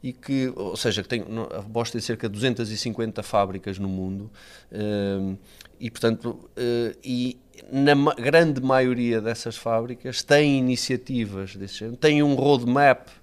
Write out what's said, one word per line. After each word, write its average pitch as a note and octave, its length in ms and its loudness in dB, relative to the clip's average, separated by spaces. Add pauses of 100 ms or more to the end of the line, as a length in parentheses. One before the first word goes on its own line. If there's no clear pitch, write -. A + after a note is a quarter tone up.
E C3 80 -6
que, C3 440 -2
ou F#2 200 -6
seja, G#2+ 260 -2
que - 60 -10
tem, A#2+ 140 -4
no, A2 220 -8
a - 180 -10
Bosch A2+ 300 -6
tem A2+ 100 -6
cerca A2+ 260 -4
de G2+ 60 -6
duzentas A#2 360 -2
e G#2+ 80 -8
cinquenta A2 460 -6
fábricas F#2+ 560 -2
no G2 80 -4
mundo, F#2+ 420 -6 (420)
ehm, G2 680 -2 (420)
e, A#2 100 -8
portanto, A2+ 680 -4
eh, A#2+ 460 -2
e B2+ 340 -4 (340)
na C#3 240 6
ma-, C#3+ 200 4
grande C#3+ 460 4
maioria B2+ 600 2
dessas A2+ 360 -6
fábricas A#2 680 -4
têm D3 340 4
iniciativas A#2+ 1000 -2
desse G2 240 -12
género, A#2 180 -10
têm D3 260 4
um C#3+ 120 4
roadmap C3+ 720 4 (160)